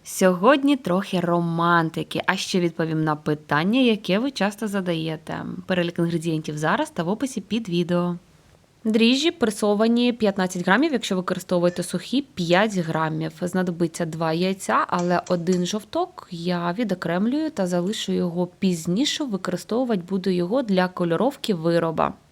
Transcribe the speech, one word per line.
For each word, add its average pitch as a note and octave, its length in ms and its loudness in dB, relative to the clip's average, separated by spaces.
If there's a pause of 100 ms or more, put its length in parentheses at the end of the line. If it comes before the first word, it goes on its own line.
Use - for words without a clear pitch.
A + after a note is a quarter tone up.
Сьогодні C4 720 4
трохи F#3 440 -2
романтики, E3+ 1040 2
а F3+ 100 2
ще F#3+ 240 -2
відповім D#3+ 440 0
на D3+ 120 0
питання, D3+ 640 0
яке G#3 380 2
ви C4 120 -2
часто G#3 380 -4
задаєте. E3 760 -4 (220)
Перелік F3 320 0
інгредієнтів D#3+ 600 -2
зараз G#3 320 0
та - 120 -4
в E3 60 -4
описі A3 320 -4
під A3 280 -4
відео. F3 480 0 (680)
Дріжджі A#3 460 4
пресовані A3+ 840 2
п'ятнадцять F#3+ 540 -2
грамів, C4 260 4
якщо A3+ 240 -2
використовуєте F3+ 680 0
сухі, G#3 400 -4
п'ять F#3+ 540 2
грамів. D#3+ 640 -2
Знадобиться F3 680 -2
два D#3+ 260 -2
яйця, F#3+ 560 0
але F3 400 0
один F3+ 380 0
жовток - 640 -6
я F3 420 -4
відокремлюю G#3+ 760 -2
та F#3+ 160 -2
залишу F3+ 460 -2
його F3+ 340 0
пізніше, F#3 800 0
використовувати G#3 840 -2
буду F#3+ 220 -2
його F3+ 320 0
для F#3 260 2
кольоровки F#3 680 0
вироба. E3 580 0 (200)